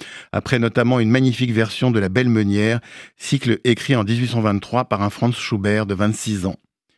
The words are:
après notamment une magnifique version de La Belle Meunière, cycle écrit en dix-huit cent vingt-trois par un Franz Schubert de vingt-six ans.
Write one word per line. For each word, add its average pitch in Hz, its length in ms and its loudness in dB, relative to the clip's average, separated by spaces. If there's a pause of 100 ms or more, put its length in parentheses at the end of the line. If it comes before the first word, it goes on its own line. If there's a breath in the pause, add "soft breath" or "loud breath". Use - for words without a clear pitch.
(320 loud breath)
après 131 280 -2
notamment 120 420 2
une 110 80 2
magnifique 127 420 2
version 113 400 0
de 113 80 2
La 95 80 0
Belle 123 220 0
Meunière, 107 500 2 (380 loud breath)
cycle 120 480 -2
écrit 127 320 2
en 107 80 0
dix-huit 117 240 -2
cent 120 100 -2
vingt-trois 107 460 0
par 101 160 -2
un 101 80 0
Franz 120 280 0
Schubert 104 480 -2
de 98 80 -4
vingt-six 104 520 -2
ans. 92 100 -4 (420 soft breath)